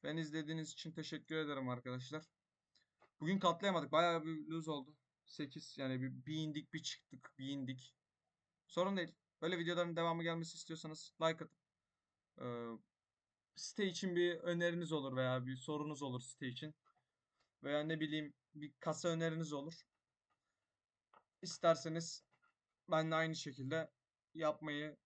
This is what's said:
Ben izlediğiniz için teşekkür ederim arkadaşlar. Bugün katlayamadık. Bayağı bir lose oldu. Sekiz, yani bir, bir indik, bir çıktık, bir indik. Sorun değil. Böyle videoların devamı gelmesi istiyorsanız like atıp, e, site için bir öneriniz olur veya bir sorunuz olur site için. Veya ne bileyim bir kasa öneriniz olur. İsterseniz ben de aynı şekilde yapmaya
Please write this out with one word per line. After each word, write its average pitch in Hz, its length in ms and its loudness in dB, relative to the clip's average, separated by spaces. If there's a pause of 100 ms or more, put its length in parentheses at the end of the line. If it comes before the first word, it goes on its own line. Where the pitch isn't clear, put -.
Ben 151 140 -2
izlediğiniz 156 560 -2
için 165 200 -8
teşekkür 160 440 -4
ederim 147 320 0
arkadaşlar. 127 560 -4 (960)
Bugün 190 180 4
katlayamadık. 170 540 4
Bayağı 165 320 6
bir 156 220 -4
lose 160 240 -4
oldu. 147 260 -6 (280)
Sekiz, - 540 -10
yani 131 220 0
bir, 131 260 -4
bir 156 100 -2
indik, 156 360 -4
bir 160 100 -6
çıktık, - 560 -10
bir 135 100 -6
indik. 131 460 -6 (720)
Sorun 185 300 2
değil. 165 180 -2 (260)
Böyle 170 180 2
videoların 170 380 2
devamı 170 260 2
gelmesi 165 340 -2
istiyorsanız 160 640 -10
like 160 240 4
atıp, - 80 -18 (880)
e, - 40 -8 (1120)
site - 300 -2
için 180 300 0
bir 175 180 6
öneriniz 170 580 0
olur 135 240 0
veya 127 300 2
bir 131 100 -4
sorunuz 147 460 -4
olur 123 180 -2
site - 280 -8
için. 151 260 -6 (880)
Veya 147 200 2
ne 160 180 0
bileyim 151 340 0 (200)
bir 147 260 -10
kasa 165 280 0
öneriniz 165 440 2
olur. 147 340 -6 (1600)
İsterseniz 165 840 2 (680)
ben 160 200 4
de 160 40 2
aynı 160 220 2
şekilde 143 540 -2 (440)
yapmaya 151 720 0